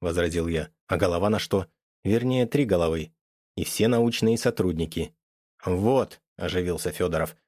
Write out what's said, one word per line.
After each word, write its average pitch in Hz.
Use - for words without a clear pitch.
возразил 85
я, 80
«а -
голова 90
на 104
что? 95
Вернее, 120
три 143
головы. 82
И 135
все -
научные 117
сотрудники». 82
«Вот», 104
оживился 87
Федоров, 82